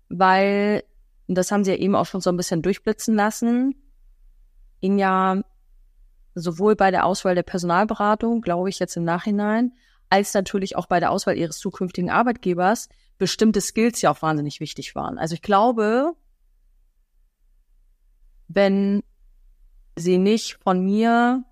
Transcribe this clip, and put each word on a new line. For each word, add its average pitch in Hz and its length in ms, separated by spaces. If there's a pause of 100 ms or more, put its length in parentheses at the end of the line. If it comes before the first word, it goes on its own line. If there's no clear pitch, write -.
weil, 196 760 (440)
und 180 80
das 180 160
haben 208 120
Sie 190 80
ja 175 60
eben 190 180
auch - 100
schon 185 160
so 185 80
ein 180 80
bisschen 170 240
durchblitzen 214 540
lassen, 233 600 (1040)
Ihnen 196 200
ja 190 420 (920)
sowohl 180 400
bei 196 160
der 175 140
Auswahl 185 280
der 175 100
Personalberatung, 214 1000
glaube 180 280
ich, - 80
jetzt 180 200
im 170 80
Nachhinein, 208 680 (380)
als 202 240
natürlich 196 420
auch 180 120
bei 180 120
der 170 120
Auswahl 190 260
Ihres 165 200
zukünftigen 180 520
Arbeitgebers 190 800 (280)
bestimmte 196 440
Skills 226 400
ja 160 100
auch - 100
wahnsinnig 151 380
wichtig - 360
waren. - 220
Also 160 180
ich - 60
glaube, 226 720 (2250)
wenn 196 560 (920)
Sie 180 200
nicht 208 440
von 185 220
mir, 233 680